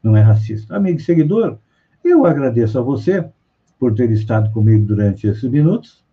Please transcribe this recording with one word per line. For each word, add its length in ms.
não 140
é 60
racista. 540
Amigo 240
e 40
seguidor, 540
eu 220
agradeço 540
a 20
você 440
por 140
ter 180
estado 400
comigo 340
durante 420
esses 220
minutos. 520